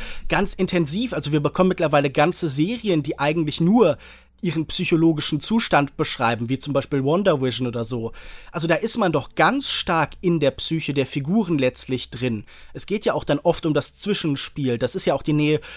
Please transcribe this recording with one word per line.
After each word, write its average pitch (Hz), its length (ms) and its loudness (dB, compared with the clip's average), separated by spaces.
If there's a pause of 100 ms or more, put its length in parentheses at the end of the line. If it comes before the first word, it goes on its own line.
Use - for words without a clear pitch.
(280)
ganz 180 260 0
intensiv, 180 600 -2
also 147 180 -4
wir 151 80 4
bekommen 185 300 2
mittlerweile 147 400 2
ganze 160 380 2
Serien, 175 540 0
die 147 160 -4
eigentlich 151 420 0
nur 180 380 6 (420)
ihren 156 260 -2
psychologischen 160 760 2
Zustand 165 560 2
beschreiben, 117 520 -2
wie 131 120 -2
zum 147 120 -6
Beispiel 135 300 0
WandaVision 135 640 2
oder 117 180 -4
so. 113 280 -6 (400)
Also 165 160 -4
da 165 80 4
ist 226 200 -2
man 196 140 2
doch 147 240 -2
ganz 220 340 2
stark 165 520 0
in 170 180 2
der 139 140 2
Psyche 151 420 -4
der 135 120 0
Figuren 165 520 0
letztlich 127 520 -2
drin. 117 340 -4 (280)
Es - 140 -10
geht 214 180 -4
ja 208 100 0
auch 147 100 -4
dann 147 160 0
oft - 260 0
um 151 80 2
das - 240 -2
Zwischenspiel. 143 800 -2
Das - 160 -2
ist - 120 -2
ja 160 80 2
auch 139 100 -4
die 156 80 0
Nähe 151 280 2 (160)